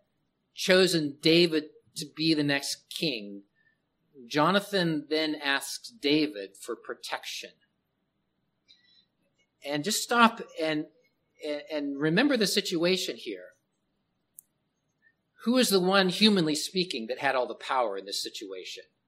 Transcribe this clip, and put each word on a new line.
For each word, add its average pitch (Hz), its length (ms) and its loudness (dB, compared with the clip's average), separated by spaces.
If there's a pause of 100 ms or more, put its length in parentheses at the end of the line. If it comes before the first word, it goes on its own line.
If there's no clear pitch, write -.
(540)
chosen 170 680 2
David 160 440 6 (320)
to 160 100 -10
be 156 280 0
the 147 100 2
next 139 460 -2
king, 104 520 -6 (840)
Jonathan 165 840 0
then 156 340 -2
asks - 460 -4
David 131 680 -2
for - 200 -12
protection. - 760 -12 (2250)
And 147 160 -4
just 214 200 -4
stop 233 380 2 (220)
and, 156 240 -2 (880)
and 143 260 -6
remember 202 380 2
the 214 100 0
situation 180 680 -2
here. 92 380 -14 (1900)
Who 240 140 2
is 254 140 4
the 190 100 4
one, 185 300 4
humanly 180 440 4
speaking, 151 540 -4
that 127 100 -6
had 135 160 0
all 123 140 0
the 110 60 -8
power 123 420 -2
in 98 80 -10
this 98 180 -8
situation? 95 640 -12 (240)